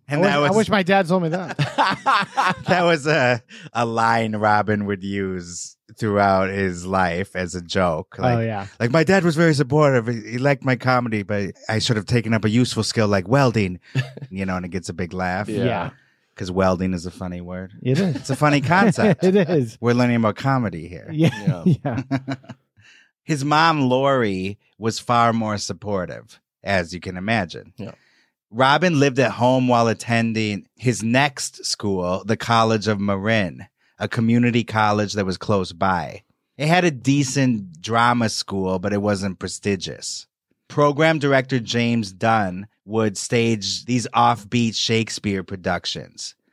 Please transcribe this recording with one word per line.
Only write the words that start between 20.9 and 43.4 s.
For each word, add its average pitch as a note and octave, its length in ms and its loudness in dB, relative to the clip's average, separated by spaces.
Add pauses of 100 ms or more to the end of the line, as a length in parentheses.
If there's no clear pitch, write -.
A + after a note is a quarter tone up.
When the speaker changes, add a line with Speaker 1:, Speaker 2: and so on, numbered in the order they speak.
Speaker 2:
Yeah. D#3 520 0
Speaker 3:
Yeah. D3+ 120 4
Speaker 2:
<laughs> B2+ 340 -4
Yeah. C3+ 80 -2 (240)
Speaker 1:
<laughs> - 800 -20
His C#3+ 220 -4
mom, D3+ 380 4
Lori, B2 760 0 (180)
was A2 220 -4
far A#2+ 340 4
more A2 260 -2
supportive, F2 840 -8 (240)
as F2+ 280 -2
you F2+ 60 -8
can F2+ 180 -12
imagine. F#2 600 -4
Speaker 3:
Yeah. - 160 -14 (580)
Speaker 1:
Robin D3 480 2
lived C3+ 220 4
at A#2 120 4
home B2+ 360 2
while A#2 180 4
attending A2 800 -2 (100)
his A2 280 -2
next C3 600 -2
school, F#2+ 600 -4
the G#2 120 -2
College A2+ 520 2
of G#2+ 120 0
Marin, G2 680 -2 (320)
a G#2 80 -4
community A#2 560 2
college G#2+ 480 0
that G#2 140 -2
was F#2 120 -4
close G2 340 -2
by. F2 520 -2 (340)
It C#3 80 -4
had F3 180 4
a F3 60 2
decent B2+ 880 0
drama A#2 480 2
school, F#2 520 -4
but G2 120 -4
it G2+ 100 0
wasn't G2+ 360 -2
prestigious. - 880 -6 (420)
Program D3+ 520 2
director C3+ 400 2
James A#2 520 0
Dunn G2+ 540 0 (200)
would G#2+ 300 0
stage A2+ 720 -2